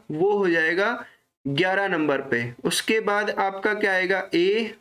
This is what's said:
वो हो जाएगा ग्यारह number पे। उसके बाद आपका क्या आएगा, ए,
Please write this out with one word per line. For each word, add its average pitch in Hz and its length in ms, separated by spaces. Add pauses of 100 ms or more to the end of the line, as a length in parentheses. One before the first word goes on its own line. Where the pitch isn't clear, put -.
(120)
वो 170 200
हो 202 180
जाएगा 175 560 (400)
ग्यारह 185 420
number 151 340
पे। 120 320 (100)
उसके - 380
बाद 208 280
आपका 196 440
क्या 202 200
आएगा, 185 400
ए, 202 480